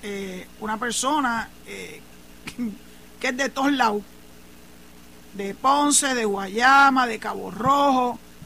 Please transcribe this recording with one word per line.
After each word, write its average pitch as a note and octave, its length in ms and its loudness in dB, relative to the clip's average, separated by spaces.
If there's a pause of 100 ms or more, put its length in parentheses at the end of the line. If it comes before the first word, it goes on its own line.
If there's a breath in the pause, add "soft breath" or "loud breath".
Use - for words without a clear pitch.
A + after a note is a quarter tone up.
eh, G3 460 -10 (120)
una G#3+ 180 -6
persona, B3 720 -2 (180)
eh, - 340 -16 (560)
<laughs> - 640 -12
que B3+ 80 -6
es B3+ 100 -4
de C4+ 120 0
todos C#4 220 -2
lados, A3 300 0 (1300)
de G3 200 -8
Ponce, C#4 640 2
de A#3 100 -2
Guayama, B3 800 4
de A3 140 -6
Cabo G3 320 -8
Rojo, B3+ 680 2 (260)